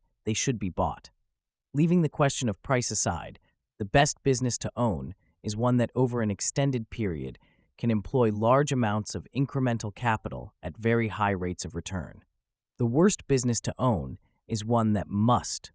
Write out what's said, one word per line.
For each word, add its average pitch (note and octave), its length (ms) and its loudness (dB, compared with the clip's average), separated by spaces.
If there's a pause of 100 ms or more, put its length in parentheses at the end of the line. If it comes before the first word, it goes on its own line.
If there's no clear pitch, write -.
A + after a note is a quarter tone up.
(260)
they A2 80 -2
should A#2 260 -2
be G2 100 -4
bought. E2 400 -4 (640)
Leaving E3+ 300 4
the D3 60 2
question C#3 380 0
of G2+ 140 -4
price B2 300 0
aside, - 480 -4 (400)
the G#2+ 60 -4
best C#3+ 360 2
business B2+ 380 0
to - 160 -6
own F2 400 -2 (260)
is G#2 160 -4
one B2 200 4
that A#2+ 180 2
over B2 260 0
an G#2+ 80 0
extended B2+ 600 -2
period D#2+ 480 -6 (400)
can A#2 100 0
employ A2+ 420 2
large A#2+ 400 4
amounts A2 440 0
of F2 200 -8
incremental B2 600 -2
capital - 680 -4
at - 160 -10
very A2+ 300 2
high G2+ 240 0
rates F2+ 340 -4
of D#2+ 80 -10
return. E2+ 480 -8 (560)
The B2 80 0
worst D#3 420 2
business B2 340 0
to - 180 -4
own E2+ 400 -2 (280)
is G#2 160 -4
one A2 300 2
that F#2+ 160 -2
must G#2+ 640 0